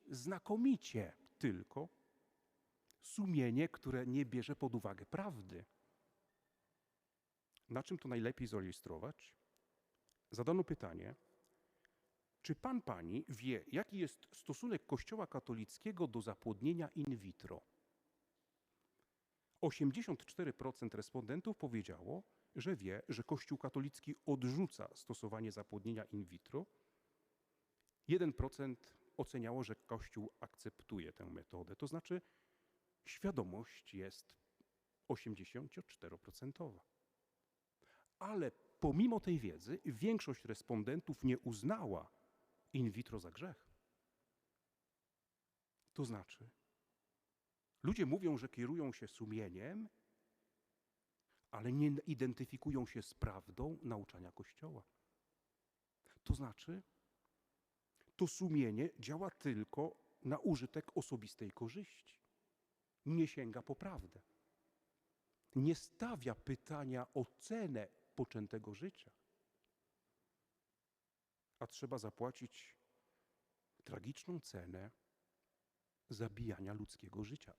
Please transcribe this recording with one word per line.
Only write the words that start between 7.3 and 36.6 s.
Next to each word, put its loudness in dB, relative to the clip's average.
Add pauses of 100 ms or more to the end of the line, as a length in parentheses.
Na -2
czym -4
to -8
najlepiej 0
zilustrować? -6 (920)
Zadano 2
pytanie, -6 (1300)
czy 0
pan, 0
pani -2
wie, -2
jaki -2
jest -2
stosunek -4
Kościoła -2
katolickiego -4
do -2
zapłodnienia 0
in 0
vitro? -8 (2000)
Osiemdziesiąt 4
cztery -4
procent -4
respondentów -2
powiedziało, -2 (340)
że 0
wie, -2
że 0
Kościół 0
katolicki -2 (100)
odrzuca 4
stosowanie -4
zapłodnienia -4
in -4
vitro. -6 (1400)
Jeden 6
procent -2 (220)
oceniało, -2
że -4
Kościół -6
akceptuje -8
tę -12
metodę. -10
To -4
znaczy, -4 (840)
świadomość -2
jest -8 (760)
osiemdziesięcioczteroprocentowa. -8 (1300)